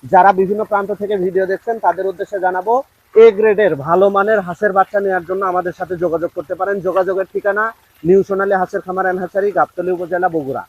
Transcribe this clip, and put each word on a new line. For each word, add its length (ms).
যারা 200
বিভিন্ন 320
প্রান্ত 260
থেকে 160
ভিডিও 300
দেখছেন, 320
তাদের 280
উদ্দেশ্যে 400
জানাবো, 280
এ 120
গ্রেডের 380
ভালো 320
মানের 320
হাঁসের 320
বাচ্চা 280
নেওয়ার 240
জন্য 180
আমাদের 260
সাথে 180
যোগাযোগ 380
করতে 200
পারেন। 260
যোগাযোগের 520
ঠিকানা 320
নিউ 180
সোনালী 320
হাঁসের 320
খামার 240
and 80
হ্যাচারি, 320
গাবতলী 400
উপজেলা, 380
বগুড়া। 400